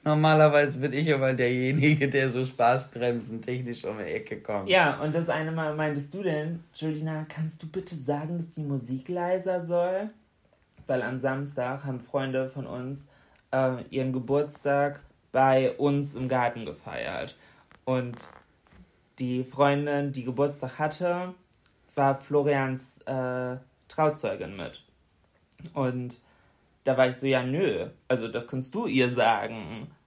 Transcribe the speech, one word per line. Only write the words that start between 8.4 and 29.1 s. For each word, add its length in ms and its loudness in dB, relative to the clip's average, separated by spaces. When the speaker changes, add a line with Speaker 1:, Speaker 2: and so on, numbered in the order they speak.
Speaker 2:
die 80 -8
Musik 460 -4
leiser 560 -2
soll?“ 460 0
Weil 160 0
am 180 -4
Samstag 640 -4
haben 160 -4
Freunde 500 -2
von 160 -10
uns, 320 -8
äh, 380 2
ihren 220 0
Geburtstag 880 0
bei 440 6
uns 400 0
im 120 -4
Garten 380 0
gefeiert. 680 -8
Und 320 -2
die 240 -2
Freundin, 720 2
die 120 -6
Geburtstag 540 -2
hatte, 560 -2
war 240 2
Florians, 600 2
äh, 520 -4
Trauzeugin 680 -2
mit. 280 -12
Und 460 -4
da 120 2
war 120 6
ich 80 -4
so, 100 -4
„Ja, 160 4
nö, 460 0
also 220 0
das 180 -6
kannst 280 -6
du 120 -2
ihr 240 4